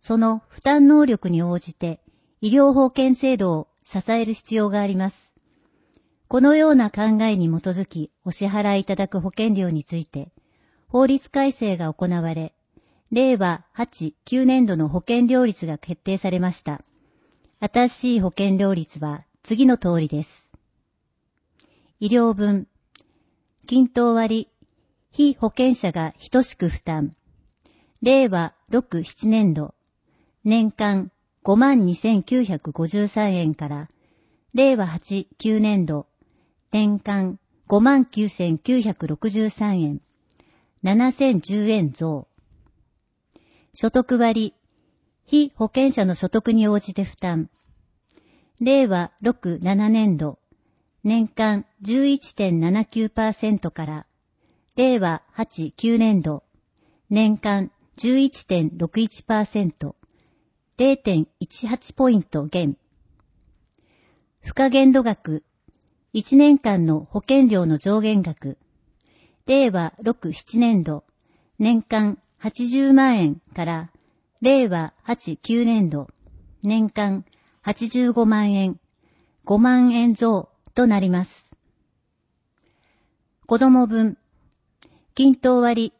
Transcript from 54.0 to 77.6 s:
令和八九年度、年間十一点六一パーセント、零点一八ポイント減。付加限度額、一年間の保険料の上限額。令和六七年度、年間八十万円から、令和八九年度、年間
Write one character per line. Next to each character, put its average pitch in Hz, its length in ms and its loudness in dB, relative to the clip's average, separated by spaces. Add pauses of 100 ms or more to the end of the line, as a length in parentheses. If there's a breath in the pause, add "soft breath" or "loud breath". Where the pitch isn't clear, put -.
令 254 220 2
和 170 240 -2 (100)
八 160 440 -8
九 233 220 0
年 220 240 2
度、 151 220 -6 (640)
年 214 280 2
間 202 340 -4 (240)
十 254 220 0
一 269 260 -2
点 170 320 -2
六 170 240 -4
一 - 220 -6
パ 214 180 -2
ー 214 40 0
セ 208 200 -4
ン 170 60 -2
ト、 - 260 -14 (800)
零 269 200 2
点 175 300 -2 (140)
一 - 260 -12
八 - 260 -8
ポ 262 160 0
イ 226 100 4
ン 180 40 -2
ト 147 240 -8
減。 151 300 -4 (1700)
付 - 120 -12
加 269 140 0
限 269 240 6
度 262 100 4
額、 175 400 -4 (720)
一 220 240 0
年 294 200 8
間 196 300 0
の 156 140 0
保 - 180 -10
険 262 300 4
料 185 180 2
の 156 120 0
上 202 200 0
限 214 240 0
額。 143 340 -10 (920)
令 262 240 2
和 175 300 -4
六 208 320 -6
七 - 260 -6
年 226 260 2
度、 151 180 -8 (560)
年 226 240 0
間 208 360 -2 (180)
八 - 320 -8
十 269 240 2
万 262 260 4
円 165 220 -2 (160)
か 170 80 -6
ら、 165 260 -8 (500)
令 262 280 2
和 165 340 -6
八 175 360 -8
九 233 260 -2
年 220 260 2
度、 143 180 -8 (540)
年 220 260 0
間 196 360 -4 (380)